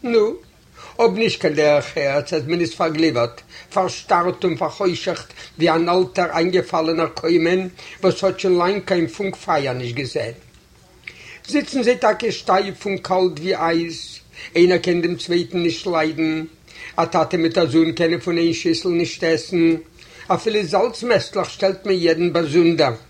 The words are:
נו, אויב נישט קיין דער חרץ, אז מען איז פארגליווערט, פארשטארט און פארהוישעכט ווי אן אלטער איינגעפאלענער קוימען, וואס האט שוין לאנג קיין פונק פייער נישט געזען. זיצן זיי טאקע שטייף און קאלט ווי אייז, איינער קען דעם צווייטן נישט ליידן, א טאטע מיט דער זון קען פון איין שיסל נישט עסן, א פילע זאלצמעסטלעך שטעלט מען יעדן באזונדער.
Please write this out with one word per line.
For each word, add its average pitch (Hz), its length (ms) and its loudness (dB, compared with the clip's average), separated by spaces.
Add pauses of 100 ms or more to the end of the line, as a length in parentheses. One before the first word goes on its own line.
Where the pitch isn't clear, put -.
נו, 233 300 2 (640)
אויב 214 180 4
נישט 226 240 0
קיין 156 120 0
דער 147 280 4
חרץ, 143 520 -2
אז 147 140 -2
מען 175 120 -2
איז 165 140 -2
פארגליווערט, 151 680 0 (320)
פארשטארט 180 680 0
און 170 140 -2
פארהוישעכט 175 760 -4 (240)
ווי 165 120 2
אן 165 200 2
אלטער 180 420 0
איינגעפאלענער 165 760 0
קוימען, 175 600 0 (360)
וואס 185 200 2
האט 185 160 0
שוין 185 180 2
לאנג 185 280 0
קיין 170 220 0
פונק 185 280 -6
פייער 139 380 -2
נישט 123 220 -6
געזען. 123 380 -6 (1120)
זיצן 285 360 -2
זיי 240 140 4
טאקע 214 340 0
שטייף 196 540 -2
און 196 120 -2
קאלט 185 420 0
ווי 185 160 -2
אייז, 165 640 -4 (360)
איינער 175 220 6
קען 175 240 0
דעם 170 140 -2
צווייטן 175 420 -2
נישט 170 300 -2
ליידן, 160 560 -2 (520)
א 165 100 0
טאטע 165 320 0
מיט 165 160 0
דער 165 160 2
זון 160 220 4
קען 165 280 0
פון 170 180 -2
איין 170 160 2
שיסל 165 360 -2
נישט 170 340 -2
עסן, 165 520 2 (520)
א 185 80 2
פילע 214 280 -2
זאלצמעסטלעך 202 840 0
שטעלט 190 360 -2
מען 196 100 2
יעדן 170 380 2
באזונדער. 160 600 4 (160)